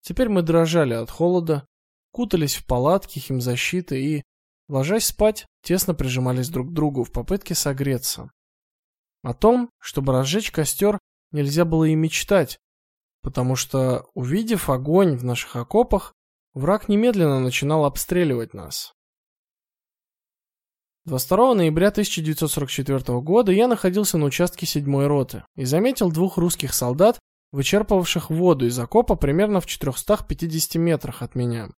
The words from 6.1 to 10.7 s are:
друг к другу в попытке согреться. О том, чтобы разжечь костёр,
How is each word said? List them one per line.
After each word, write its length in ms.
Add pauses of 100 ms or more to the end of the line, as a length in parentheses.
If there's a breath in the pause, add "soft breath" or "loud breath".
друг 220
к 20
другу 320
в 80
попытке 420
согреться. 760 (960)
О 80
том, 360 (100)
чтобы 320
разжечь 400
костёр, 480 (320)